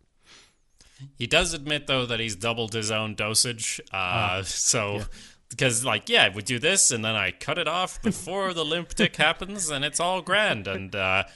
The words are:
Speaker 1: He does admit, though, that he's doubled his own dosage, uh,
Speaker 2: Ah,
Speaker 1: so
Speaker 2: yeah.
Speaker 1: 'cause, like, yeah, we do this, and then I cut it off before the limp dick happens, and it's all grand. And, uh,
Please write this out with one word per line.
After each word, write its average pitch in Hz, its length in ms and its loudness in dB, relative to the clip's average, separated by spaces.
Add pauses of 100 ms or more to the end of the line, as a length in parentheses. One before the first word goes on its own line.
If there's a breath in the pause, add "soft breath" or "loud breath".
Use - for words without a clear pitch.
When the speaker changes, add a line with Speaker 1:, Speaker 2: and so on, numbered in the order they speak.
(1160 loud breath)
Speaker 1:
He 120 100 -2
does 160 260 4
admit, 147 340 -4
though, 135 180 2
that 117 140 -2
he's 113 160 -2
doubled 113 380 -2
his 110 180 -2
own 110 240 -2
dosage, 110 640 -2 (100)
uh, - 40 -8
Speaker 2:
Ah, 90 480 0
Speaker 1:
so 101 540 0
Speaker 2:
yeah. 101 60 -4 (540 loud breath)
Speaker 1:
'cause, 123 280 2
like, 110 240 0
yeah, 190 240 6
we 104 80 -4
do 120 180 -2
this, 175 320 4
and 110 140 0
then 110 100 0
I 95 160 2
cut - 260 -4
it 165 100 -2
off 180 340 -2
before 190 520 -2
the 165 120 -2
limp 165 300 -4
dick 180 200 2
happens, 170 540 0
and 143 160 -2
it's 151 140 -2
all 180 220 2
grand. 180 460 0
And, 95 280 -4
uh, 95 280 2 (120 loud breath)